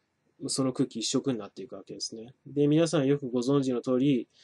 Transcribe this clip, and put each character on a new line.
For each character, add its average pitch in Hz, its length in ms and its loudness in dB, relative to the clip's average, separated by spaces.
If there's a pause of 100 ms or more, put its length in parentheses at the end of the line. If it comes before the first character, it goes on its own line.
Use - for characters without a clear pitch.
(480)
そ 135 160 -2
の 131 80 0
空 127 160 0
気 - 120 -8
一 107 40 -6
色 135 300 -2
に 113 60 -4
な 101 80 -10
っ - 40 -16
て 190 120 -14
い 185 40 -14
く - 80 -14
わ 98 80 -14
け - 120 -16
で 98 60 -10
す - 140 -10
ね。 113 180 -16 (120)
で、 143 220 2
皆 156 200 4
さ 160 120 2
ん 135 80 2
よ 143 100 4
く 135 120 -6
ご 120 100 0
存 139 220 2
知 131 120 0
の 117 80 0
通 127 160 2
り、 135 300 2 (160)